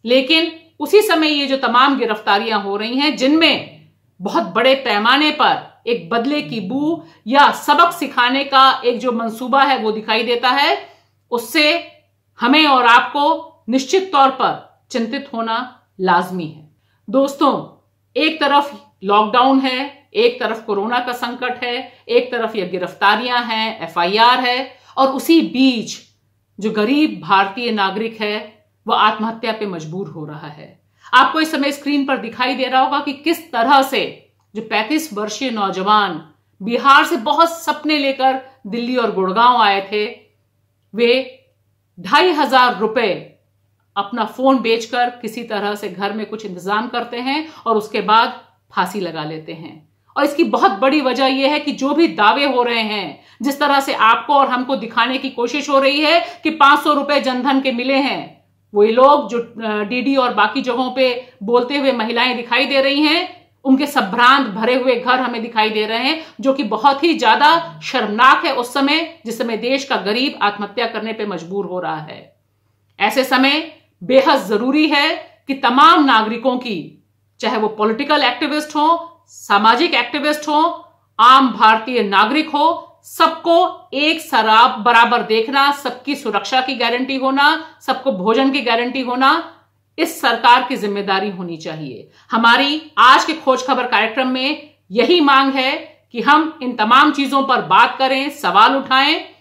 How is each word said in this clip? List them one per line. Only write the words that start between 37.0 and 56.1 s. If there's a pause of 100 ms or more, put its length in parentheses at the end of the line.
से
बहुत
सपने
लेकर (260)
दिल्ली
और
गुड़गांव
आए
थे, (760)
वे (580)
ढाई
हजार
रुपए (640)
अपना
फोन
बेचकर
किसी
तरह
से
घर
में
कुछ
इंतजाम
करते
हैं (180)
और
उसके
बाद (300)
फांसी
लगा
लेते
हैं। (280)
और
इसकी
बहुत
बड़ी
वजह
यह
है
कि
जो
भी
दावे
हो
रहे
हैं, (180)
जिस
तरह
से
आपको
और
हमको
दिखाने
की
कोशिश
हो
रही
है